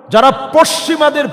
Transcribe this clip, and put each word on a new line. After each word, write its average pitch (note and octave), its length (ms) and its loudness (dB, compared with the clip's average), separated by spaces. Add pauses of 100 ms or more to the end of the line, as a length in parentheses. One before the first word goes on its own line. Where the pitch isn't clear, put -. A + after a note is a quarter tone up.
যারা A#3+ 220 4 (220)
পশ্চিমাদের D4 800 0